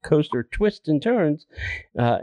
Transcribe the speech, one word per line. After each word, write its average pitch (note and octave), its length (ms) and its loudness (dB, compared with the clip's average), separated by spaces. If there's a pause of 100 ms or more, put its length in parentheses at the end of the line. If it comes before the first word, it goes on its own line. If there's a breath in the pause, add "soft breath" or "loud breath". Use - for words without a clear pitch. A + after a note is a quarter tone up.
coaster D3+ 380 0 (100)
twists - 360 -2
and D3+ 140 2
turns, F3+ 440 0 (540 loud breath)
uh, A#2+ 240 2